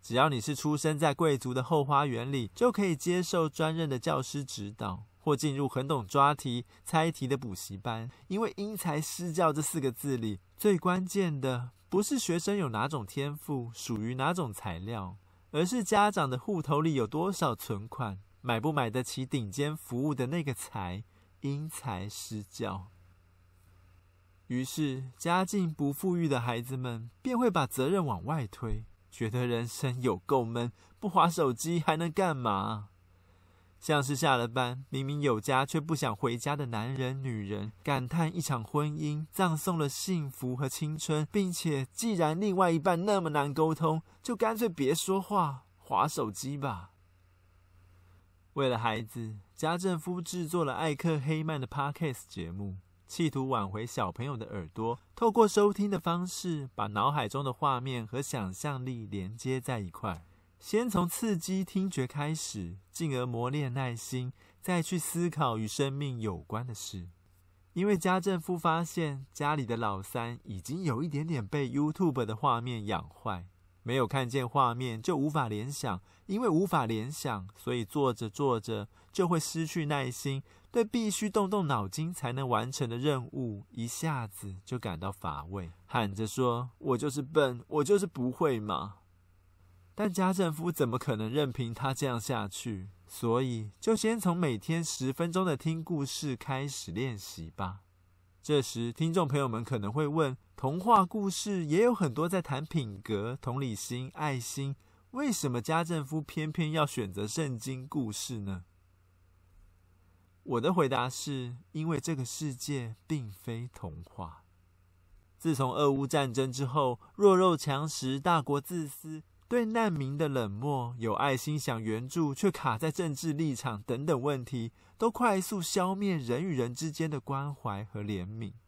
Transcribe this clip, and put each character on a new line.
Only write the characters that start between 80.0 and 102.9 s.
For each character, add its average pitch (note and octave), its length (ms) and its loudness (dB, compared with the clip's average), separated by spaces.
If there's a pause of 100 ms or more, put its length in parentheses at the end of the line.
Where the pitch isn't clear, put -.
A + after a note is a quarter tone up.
心， C3+ 320 -4 (300)
对 A#3+ 140 2
必 A3+ 260 0
须 G#3 180 0
动 G3 200 4
动 F#3+ 180 2
脑 A2 220 0
筋 D#3+ 240 -4
才 C3 180 -4
能 C3+ 160 -2
完 A#2+ 240 2
成 C3 180 -2
的 A#2 80 -4
任 C3 280 2
务 A#2 460 -6
一 A#2 140 -4
下 C3+ 400 -2
子 G2+ 380 -10
就 B2+ 160 -6
感 F#2 180 -4
到 F#2 140 -4
乏 D2 320 -6
味， F2 300 -8 (120)
喊 G#2+ 300 -2
着 A2 100 -2
说 B2 440 0 (100)
：“我 B2+ 180 0
就 D3 120 0
是 C#3 120 -4
笨， C3+ 460 2
我 D3 160 2
就 G3+ 160 6
是 F#3+ 80 0
不 B2+ 240 0
会 B2 300 2
嘛。” G2 380 -2 (960)
但 G#3 160 0
家 F#3 220 2
政 F3+ 180 2
夫 D#3+ 200 -2
怎 C#3 180 2
么 A#2+ 80 0
可 B2 180 0
能 A2 160 -2
任 C#3 200 2
凭 A#2 200 -2
他 C3 220 -2
这 C#3 140 -2
样 A#2+ 120 0
下 G#2 280 -2
去？ G2 420 -8 (160)
所 A#2+ 380 2
以 A2+ 260 -4 (100)
就 A3 160 4
先 A3 240 2
从 F3+ 160 2
每 D#3 220 2
天 E3 260 -2
十 C3+ 300 -2
分 E3+ 180 -2
钟 F#3 140 2
的 D#3+ 100 2
听 D#3+ 280 -2
故 D#3+ 200 -2
事 C3+ 320 -4
开 C3+ 320 -2
始 - 240 -8
练 A#2 240 -2
习 E2 400 -10
吧。 F#2+ 260 -6 (600)
这 D3+ 180 4
时， A#2 320 -2
听 E3 220 0
众 F3 140 4
朋 C3+ 100 2
友 C#3 100 2
们 A2+ 160 -2
可 A#2+ 140 -2
能 G2+ 160 -2
会 D3+ 140 0
问： D3 280 2 (200)
童 C#3 240 -2
话 G3+ 260 6
故 G3+ 240 -2
事 F#3+ 340 -2
也 D#3+ 200 4
有 A#3+ 100 6
很 E3 180 2
多 D3+ 160 0
在 F3+ 140 0
谈 C#3+ 240 -4
品 A2 380 -2